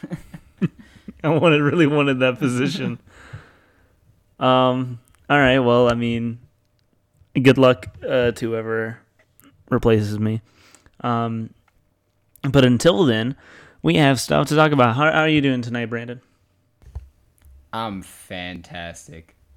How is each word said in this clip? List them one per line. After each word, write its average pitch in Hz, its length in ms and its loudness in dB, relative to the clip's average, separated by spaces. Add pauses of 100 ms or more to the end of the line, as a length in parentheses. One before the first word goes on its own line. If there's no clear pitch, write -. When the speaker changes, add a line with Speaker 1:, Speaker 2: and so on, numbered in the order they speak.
(1200)
Speaker 1:
I 156 60 -2
wanted, 156 320 2
really 147 260 2
wanted 143 320 0
that 127 200 0
position. 123 640 -4
Speaker 2:
<laughs> - 60 -20 (1300)
Speaker 1:
Um, 127 600 0 (300)
all 143 100 4
right, 135 200 4
well, 120 300 4
I 120 40 0
mean, 117 460 -6 (1000)
good 127 160 4
luck, 127 300 2 (180)
uh, 127 260 0
to 113 180 -8
whoever 113 500 -6 (720)
replaces 107 500 2
me. 110 220 -4 (580)
Um, 117 540 -6 (880)
but 135 240 4
until 165 400 4
then, 117 320 0 (440)
we 165 140 0
have 139 240 2
stuff 147 300 0
to 151 80 -2
talk 156 160 4
about. 123 240 4
How, 151 120 2
how 156 120 2
are 156 80 2
you 156 100 2
doing 135 220 0
tonight, 120 240 -8
Brandon? 120 340 -12 (1500)
Speaker 2:
I'm 110 300 -10
fantastic. 87 1400 -16 (200)